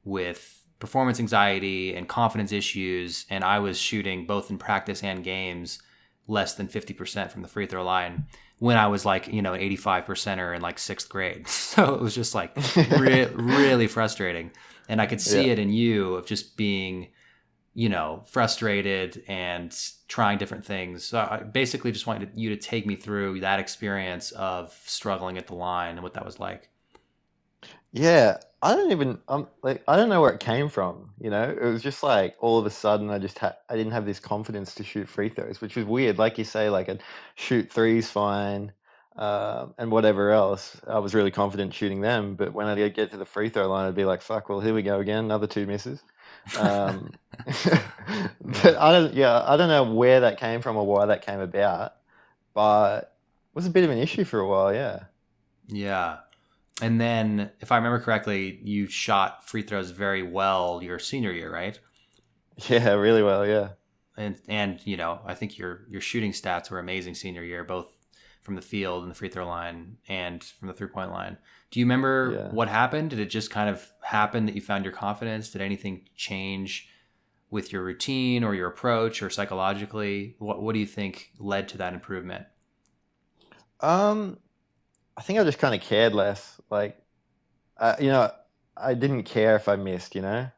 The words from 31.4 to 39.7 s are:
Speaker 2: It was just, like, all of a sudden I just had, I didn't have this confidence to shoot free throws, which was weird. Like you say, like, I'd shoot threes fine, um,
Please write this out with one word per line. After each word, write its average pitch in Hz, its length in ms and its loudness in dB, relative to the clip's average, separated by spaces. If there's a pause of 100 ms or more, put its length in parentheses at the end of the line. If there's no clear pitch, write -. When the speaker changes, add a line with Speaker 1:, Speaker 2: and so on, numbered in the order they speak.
Speaker 2:
It - 140 -4
was 117 200 0
just, 139 180 -4
like, 104 380 4
all 117 180 4
of 107 80 4
a 104 60 0
sudden 104 400 0
I 101 80 -2
just 98 180 -6
had, 98 180 -2 (140)
I 120 60 -4
didn't 110 180 -2
have 110 120 -2
this 101 140 -6
confidence 107 560 -6
to 107 80 -10
shoot 101 240 -8
free 104 220 -4
throws, - 320 -8
which 110 140 -10
was 117 100 -2
weird. 113 320 2
Like 110 200 2
you 110 60 -4
say, 107 260 0
like, 95 200 0
I'd 98 140 -8 (320)
shoot - 360 0
threes 113 380 4
fine, 101 640 -2 (440)
um, 107 600 -4